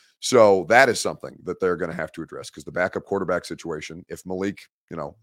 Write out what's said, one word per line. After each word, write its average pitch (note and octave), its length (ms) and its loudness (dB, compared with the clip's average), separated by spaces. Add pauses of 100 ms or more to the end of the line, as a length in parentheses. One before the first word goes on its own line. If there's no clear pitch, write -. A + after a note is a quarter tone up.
(240)
So G2+ 460 6
that B2 180 8
is G#2 120 0
something D#2 440 -8
that F2 160 -8
they're F2+ 160 0
gonna E2 180 -6
have E2 200 -8
to E2 80 -12
address, C#2 280 -14
'cause - 140 -16
the D2+ 80 -16
backup F2+ 340 -4
quarterback F2+ 380 -2
situation, E2 640 -10
if - 180 -14
Malik, F#2 440 -6 (200)
you E2+ 60 -12
know, D2+ 280 -10